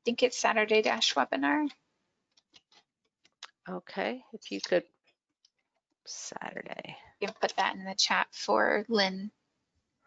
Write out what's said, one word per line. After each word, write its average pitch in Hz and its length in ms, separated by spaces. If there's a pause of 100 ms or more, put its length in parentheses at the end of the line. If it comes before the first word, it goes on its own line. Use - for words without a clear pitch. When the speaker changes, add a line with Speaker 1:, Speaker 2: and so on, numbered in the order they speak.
Speaker 1:
think 240 200
it's - 160
Saturday 220 420
Dash 226 320
webinar. 285 560 (2000)
Speaker 2:
Okay, 196 540 (100)
if - 180
you 196 100
could, - 220 (1200)
Saturday. - 880 (220)
Speaker 1:
You 202 80
can 196 120
put - 180
that 202 180
in 190 80
the 190 100
chat - 380
for 214 560
Lynn. 196 420 (760)